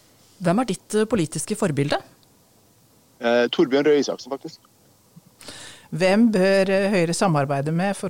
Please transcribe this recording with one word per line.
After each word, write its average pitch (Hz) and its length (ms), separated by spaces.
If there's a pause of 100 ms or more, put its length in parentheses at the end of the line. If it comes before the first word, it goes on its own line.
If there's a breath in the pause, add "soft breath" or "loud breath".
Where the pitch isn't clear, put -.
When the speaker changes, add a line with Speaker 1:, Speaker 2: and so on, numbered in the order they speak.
(420 soft breath)
Speaker 1:
Hvem 175 160
er 262 60
ditt, 202 300
eh, 214 100
politiske 190 520
forbilde? 147 440 (1200)
Speaker 2:
Eh, 120 320
Torbjørn 143 320
Røe 147 160
Isaksen, 127 320
faktisk. - 240 (1300 loud breath)
Speaker 3:
Hvem 190 400
bør, 190 400
eh, 196 180
Høyre 170 240
samarbeide 143 640
med 190 180
for 190 160